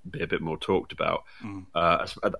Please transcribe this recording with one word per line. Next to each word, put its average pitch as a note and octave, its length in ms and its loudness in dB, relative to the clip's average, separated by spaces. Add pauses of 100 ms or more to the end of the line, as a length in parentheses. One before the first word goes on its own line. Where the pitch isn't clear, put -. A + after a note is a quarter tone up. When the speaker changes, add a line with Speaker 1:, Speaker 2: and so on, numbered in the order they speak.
Speaker 1:
be - 120 -6
a E2 60 -2
bit D#2+ 140 0
more D#2+ 160 -2
talked - 340 0
about, E2 320 0 (180)
Speaker 2:
Mm. G2 320 -10
Speaker 1:
uh, E2+ 280 4
as-, - 200 -6
uh, G2+ 180 2